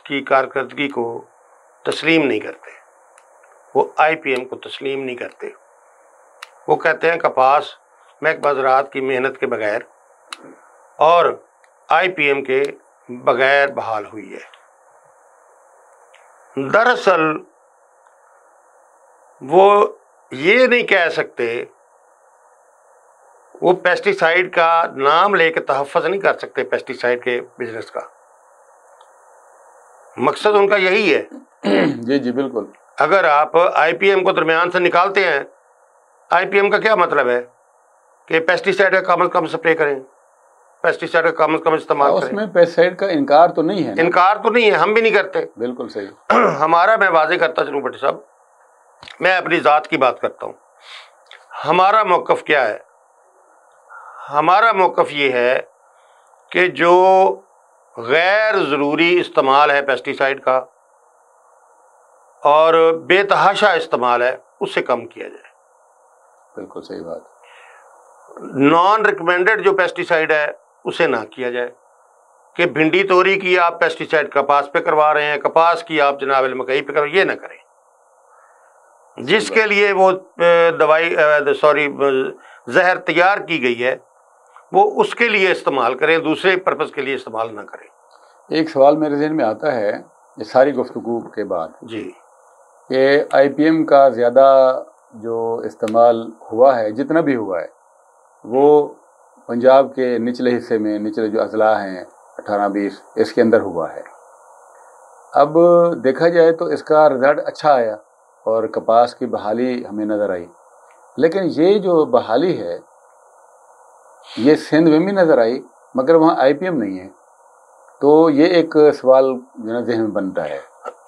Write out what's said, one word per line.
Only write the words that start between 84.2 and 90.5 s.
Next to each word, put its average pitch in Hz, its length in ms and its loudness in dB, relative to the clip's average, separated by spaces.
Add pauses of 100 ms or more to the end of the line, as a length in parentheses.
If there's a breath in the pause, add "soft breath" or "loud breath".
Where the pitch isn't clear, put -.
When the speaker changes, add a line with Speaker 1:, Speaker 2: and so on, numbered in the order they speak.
Speaker 1:
वो 190 80 4
उसके 220 460 0
लिए 190 220 2
इस्तेमाल 131 440 -2
करें, 156 280 0
दूसरे 170 340 0
purpose 151 340 -4
के 143 120 -10
लिए 135 120 -6
इस्तेमाल 113 360 -8
ना 101 120 -16
करें। - 260 -20 (680 soft breath)
Speaker 2:
एक 160 120 -2
सवाल 143 280 4
मेरे 151 200 -2
जहन 151 160 -2
में 151 120 -2
आता 110 280 -4
है, 110 200 -4 (460)
ये 113 60 -10
सारी 135 280 2